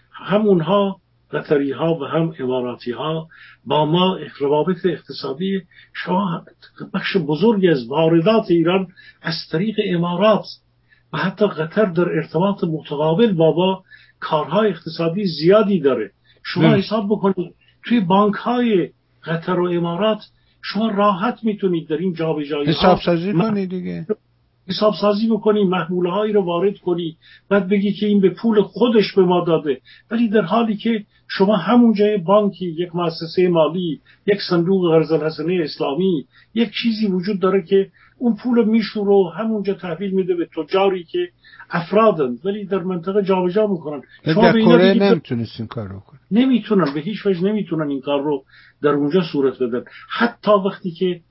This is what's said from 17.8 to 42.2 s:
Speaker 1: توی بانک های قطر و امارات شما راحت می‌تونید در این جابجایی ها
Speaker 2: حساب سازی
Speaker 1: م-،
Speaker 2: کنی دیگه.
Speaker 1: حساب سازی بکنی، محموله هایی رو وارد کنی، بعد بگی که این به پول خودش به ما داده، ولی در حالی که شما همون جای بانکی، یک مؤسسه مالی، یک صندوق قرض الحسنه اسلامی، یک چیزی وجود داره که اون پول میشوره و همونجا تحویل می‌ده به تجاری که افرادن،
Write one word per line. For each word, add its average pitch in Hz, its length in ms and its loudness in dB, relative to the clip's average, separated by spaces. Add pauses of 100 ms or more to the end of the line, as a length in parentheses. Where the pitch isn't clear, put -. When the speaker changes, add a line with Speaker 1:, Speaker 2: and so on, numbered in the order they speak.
Speaker 1:
توی 240 160 2
بانک 202 340 2
های 233 560 0 (340)
قطر 165 360 -4
و 180 100 -2
امارات 175 480 -2 (440)
شما 220 260 -4
راحت 202 560 0
می‌تونید 190 440 -2
در 156 80 -2
این 175 180 -2
جابجایی 151 520 -4
ها 156 60 0
Speaker 2:
حساب 180 320 2
سازی 175 280 0
Speaker 1:
م-، 170 100 2
Speaker 2:
کنی 202 240 -2
دیگه. 180 400 -8 (640)
Speaker 1:
حساب 196 320 0
سازی 208 280 0
بکنی، 208 360 2
محموله 175 460 -2
هایی 214 220 -2
رو 202 100 2
وارد 175 360 -2
کنی، 170 380 -4 (320)
بعد 196 200 2
بگی 202 240 0
که 208 140 -4
این 208 140 4
به 185 100 4
پول 214 320 2
خودش 226 500 2
به 196 100 4
ما 180 220 2
داده، 151 360 0 (300)
ولی 233 180 0
در 202 140 2
حالی 214 340 0
که 220 280 -4 (240)
شما 202 280 2
همون 220 380 4
جای 208 240 2
بانکی، 196 480 0
یک 165 300 -6
مؤسسه 170 520 -2
مالی، 165 520 0 (260)
یک 202 120 2 (120)
صندوق 175 400 2
قرض 156 220 4
الحسنه 156 500 -2
اسلامی، 160 640 -2 (280)
یک 226 160 0 (120)
چیزی 220 240 0
وجود 185 340 -2
داره 190 220 2
که 196 280 2 (280)
اون 233 180 0
پول 240 280 2
میشوره 208 460 0
و 196 260 4
همونجا 208 380 -4
تحویل 185 360 -8
می‌ده 185 240 -2
به 170 220 -4
تجاری 190 480 0
که 175 240 -6 (420)
افرادن، 170 760 2